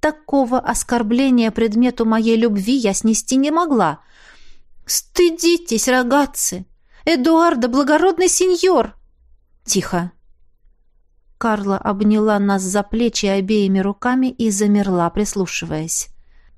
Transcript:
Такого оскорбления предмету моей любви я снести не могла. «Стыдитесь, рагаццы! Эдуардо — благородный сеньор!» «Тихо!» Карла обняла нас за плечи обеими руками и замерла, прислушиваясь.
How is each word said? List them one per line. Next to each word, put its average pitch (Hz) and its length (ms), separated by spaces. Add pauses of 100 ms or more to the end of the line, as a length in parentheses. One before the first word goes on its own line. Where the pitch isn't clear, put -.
Такого 277 580
оскорбления 240 920
предмету 226 540
моей 226 300
любви 220 380
я 226 200
снести 220 440
не 269 120
могла. 285 520 (840)
«Стыдитесь, 339 1000
рагаццы! 254 800 (400)
Эдуардо — 320 640
благородный 311 580
сеньор!» 359 680 (680)
«Тихо!» 180 480 (1300)
Карла 208 400
обняла 208 600
нас 202 220
за 190 220
плечи 226 420
обеими 196 540
руками 247 480
и 233 220
замерла, 196 600
прислушиваясь. 170 1000 (480)